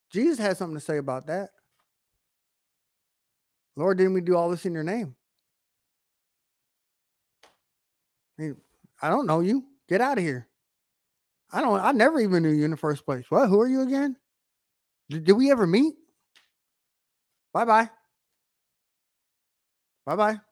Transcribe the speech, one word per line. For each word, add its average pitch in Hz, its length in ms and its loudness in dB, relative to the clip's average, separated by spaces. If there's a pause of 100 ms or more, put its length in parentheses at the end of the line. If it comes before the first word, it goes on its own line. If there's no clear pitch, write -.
(100)
Jesus 262 280 0
has 202 200 -2
something 165 180 -8
to 147 80 -14
say 151 140 -4
about 131 280 -6
that. 180 240 -8 (2250)
"Lord, 185 220 0
didn't 190 160 2
we 185 60 0
do 175 160 0
all 170 120 0
this 175 160 -6
in 180 80 -4
your 156 120 -6
name?" 180 320 -8 (3250)
I 156 40 -10
mean, 147 140 -8 (460)
"I 151 80 -2
don't 247 160 0
know 160 140 0
you. 233 240 0 (240)
Get 247 120 0
out 269 180 0
of 180 60 -2
here. 127 240 -6 (1040)
I 196 80 -4
don't, 214 200 0
I 208 120 2
never 269 280 4
even 185 240 2
knew 156 80 2
you 151 120 2
in 156 60 0
the 156 60 -6
first 151 280 -4
place. 127 240 -8
What? 214 200 4
Who 202 120 4
are 247 80 2
you 262 140 0
again? 269 340 -2 (960)
Did, 156 140 -8
did 185 80 6
we 262 180 4
ever 233 160 4
meet? 247 280 2 (1600)
Bye-bye. 226 380 2 (2250)
Bye-bye." 208 340 -2 (120)